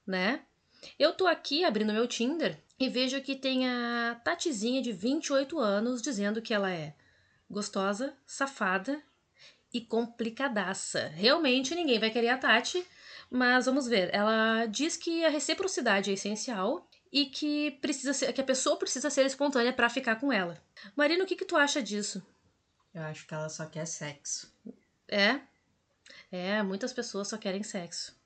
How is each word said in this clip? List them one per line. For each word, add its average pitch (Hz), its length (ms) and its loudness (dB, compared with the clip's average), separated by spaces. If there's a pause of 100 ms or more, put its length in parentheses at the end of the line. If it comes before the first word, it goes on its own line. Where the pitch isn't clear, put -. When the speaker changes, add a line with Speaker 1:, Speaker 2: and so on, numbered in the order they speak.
Speaker 1:
né? 190 340 0 (560)
Eu 311 160 4
tô 370 140 0
aqui 320 380 2
abrindo 214 280 2
meu 220 140 2
Tinder 247 560 -2 (160)
e 262 100 0
vejo 254 340 0
que 269 120 -4
tem 262 340 0
a 240 540 -2
Tatizinha 262 580 0
de 233 120 -2
vinte 240 340 -2
e 294 60 -4
oito 277 260 0
anos 226 420 0
dizendo 220 400 -2
que 226 140 -4
ela 196 160 2
é 156 240 -6 (560)
gostosa, 101 640 -2 (120)
safada 233 720 -2 (720)
e 240 80 -2
complicadaça. 226 1300 -2
Realmente 262 640 4
ninguém 302 260 2
vai 220 100 2
querer 240 200 2
a 262 80 2
Tati, 262 460 2 (460)
mas 247 360 4
vamos 262 200 2
ver. 202 260 4
Ela 220 540 4
diz 269 300 -2
que 330 280 0
a 320 40 6
reciprocidade 285 840 0
é 196 40 0
essencial 214 760 -4 (240)
e 277 140 2
que 294 460 -2 (100)
precisa 285 300 -2
ser, 269 200 -2
que - 80 -4
a 269 40 -2
pessoa 262 340 0
precisa 277 320 -4
ser 269 160 4
espontânea 269 460 2
pra 240 160 2
ficar 233 280 0
com 277 160 0
ela. 175 280 0 (360)
Marina, 311 260 4
o 381 40 0
que 370 100 -2
que - 80 -6
tu 349 120 0
acha 285 260 4
disso? 202 420 -6 (680)
Speaker 2:
Eu 165 100 -10
acho 156 240 -10
que - 80 -10
ela 156 140 -4
só 156 180 -8
quer 160 200 -8
sexo. - 640 -8 (540)
Speaker 1:
É? 208 340 2 (920)
É, 190 300 -2
muitas 196 300 -4
pessoas 202 360 -6
só 226 80 -8
querem 202 260 -4
sexo. - 640 -10